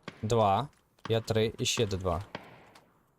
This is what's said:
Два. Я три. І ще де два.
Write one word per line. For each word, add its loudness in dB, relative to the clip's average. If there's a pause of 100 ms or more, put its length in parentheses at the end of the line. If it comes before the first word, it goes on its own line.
(220)
Два. 2 (400)
Я 0
три. 0
І -4
ще 0
де -4
два. -2 (960)